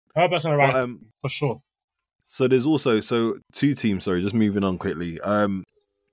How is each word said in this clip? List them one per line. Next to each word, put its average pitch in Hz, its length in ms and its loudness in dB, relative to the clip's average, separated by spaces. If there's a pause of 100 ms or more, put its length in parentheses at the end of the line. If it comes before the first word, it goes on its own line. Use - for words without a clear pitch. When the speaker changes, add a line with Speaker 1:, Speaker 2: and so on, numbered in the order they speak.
(140)
Speaker 1:
Herbert's 151 300 0
gonna 151 140 0
Speaker 2:
But, 143 60 4
Speaker 1:
rise 135 100 2
Speaker 2:
um, 123 320 -4 (140)
Speaker 1:
for 135 100 -6
sure. 131 300 -4 (600)
Speaker 2:
So - 260 -2
there's 127 180 4
also, 135 340 2
so 113 380 -2 (140)
two 143 220 0
teams, 101 300 -2
sorry, 90 180 0
just 101 120 -4
moving 104 300 2
on 95 140 0
quickly. 82 420 -6
Um, 101 440 -2 (480)